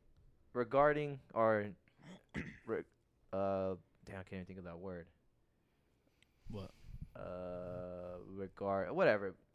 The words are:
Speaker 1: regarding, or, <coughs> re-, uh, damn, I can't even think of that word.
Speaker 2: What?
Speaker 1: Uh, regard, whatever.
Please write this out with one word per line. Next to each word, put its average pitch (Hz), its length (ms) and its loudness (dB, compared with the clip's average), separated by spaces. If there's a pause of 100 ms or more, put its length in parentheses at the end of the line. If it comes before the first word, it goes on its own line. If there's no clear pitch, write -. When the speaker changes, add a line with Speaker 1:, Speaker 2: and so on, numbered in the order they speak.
(540)
Speaker 1:
regarding, 139 680 4 (140)
or, 110 320 6 (680)
<coughs> - 320 -8
re-, 113 160 0 (500)
uh, 95 420 0 (300)
damn, 98 160 -12
I - 20 -10
can't 92 120 -14
even 92 120 -8
think 95 120 -12
of 92 60 -12
that 85 140 -10
word. 90 280 -8 (1400)
Speaker 2:
What? 98 200 -8 (440)
Speaker 1:
Uh, 90 1040 -8 (140)
regard, 98 600 0
whatever. 107 420 4 (200)